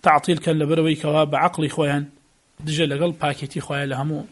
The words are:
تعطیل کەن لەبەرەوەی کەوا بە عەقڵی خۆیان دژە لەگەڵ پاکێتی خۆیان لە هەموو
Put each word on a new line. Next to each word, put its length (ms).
تعطیل 360
کەن 240
لەبەرەوەی 400
کەوا 300
بە 140
عەقڵی 300
خۆیان 280
دژە 260
لەگەڵ 200
پاکێتی 440
خۆیان 260
لە 100
هەموو 300